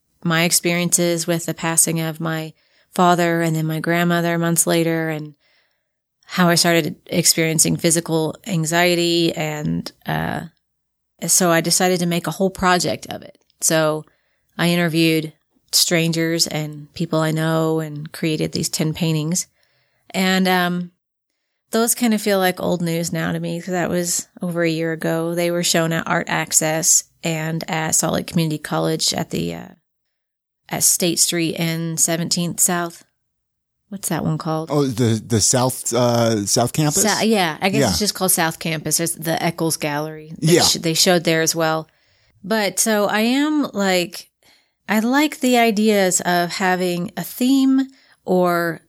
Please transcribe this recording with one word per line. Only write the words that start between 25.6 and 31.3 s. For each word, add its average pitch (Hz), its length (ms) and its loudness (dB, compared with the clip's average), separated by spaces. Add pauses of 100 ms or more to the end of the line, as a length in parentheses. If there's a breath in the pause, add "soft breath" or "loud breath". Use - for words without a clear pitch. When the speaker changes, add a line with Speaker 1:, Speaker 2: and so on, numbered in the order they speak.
Speaker 1:
shown 165 280 2
at 165 160 -2
Art 170 220 -2
Access 160 760 0 (180)
and 160 440 -4
at 160 280 -2
Salt - 180 0
Lake - 140 -2
Community 156 320 0
College 160 540 -2
at - 180 -6
the, - 240 -6
uh, 180 120 -14 (1040)
at 160 140 -4
State - 360 2
Street 165 360 0